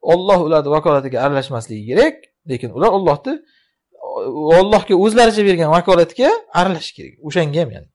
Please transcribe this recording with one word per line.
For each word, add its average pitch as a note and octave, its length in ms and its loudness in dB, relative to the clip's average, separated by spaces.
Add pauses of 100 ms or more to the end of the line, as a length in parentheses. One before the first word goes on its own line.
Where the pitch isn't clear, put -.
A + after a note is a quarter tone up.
Alloh F#3 380 2
ularni D#3 300 0
vakolatiga C#3+ 500 0
aralashmasligi B2+ 640 -6
kerak, A3 300 2 (300)
lekin D3+ 240 -8
ular F3 220 0
Allohni, F#3+ 420 -2 (1160)
Allohga G3 420 4
o'zlaricha G#3+ 500 2
bergan E3+ 260 2
vakolatga F3 580 2 (240)
aralashish F3+ 420 -4
kerak. C3+ 240 -20
O'shanga D3+ 420 -4
ham, D3 100 -4
ya'ni. E2 240 -18